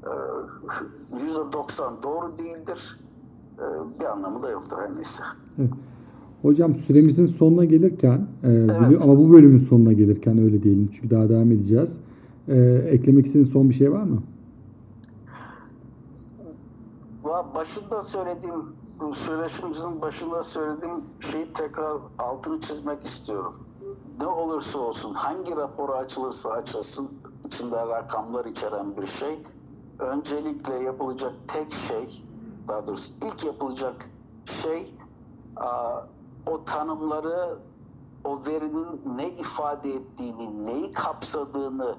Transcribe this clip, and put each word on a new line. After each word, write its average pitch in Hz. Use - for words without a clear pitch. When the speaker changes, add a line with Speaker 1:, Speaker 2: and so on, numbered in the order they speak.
Speaker 1:
E, -
yüzde 156
doksan 131
doğru 160
değildir. 165
E, -
bir 160
anlamı 104
da 135
yoktur 92
her 98
neyse. -
Speaker 2:
Evet. 127
Hocam 147
süremizin 151
sonuna 170
gelirken, 160
e, 127
Speaker 1:
Evet. 113
Speaker 2:
bili-, 127
ama 139
bu 156
bölümün 147
sonuna 117
gelirken 104
öyle 107
diyelim 101
çünkü -
daha 110
devam 113
edeceğiz. 113
E, 135
eklemek 135
istediğiniz 139
son 135
bir 123
şey 139
var 208
mı? 135
Speaker 1:
Va-, 165
başında 202
söylediğim, 175
bu 151
söyleşimizin 160
başında 165
söylediğim 156
şeyi 156
tekrar 151
altını 135
çizmek 147
istiyorum. 101
Ne 151
olursa 160
olsun, 113
hangi 170
raporu 139
açılırsa 131
açılsın, 117
içinde 117
rakamlar 113
içeren 104
bir 98
şey, 151
öncelikle 143
yapılacak 131
tek 151
şey, -
daha 107
doğrusu 98
ilk 208
yapılacak 131
şey, 165
a, 120
o 156
tanımları, 156
o 139
verinin 156
ne 156
ifade 147
ettiğini, 113
neyi 202
kapsadığını 139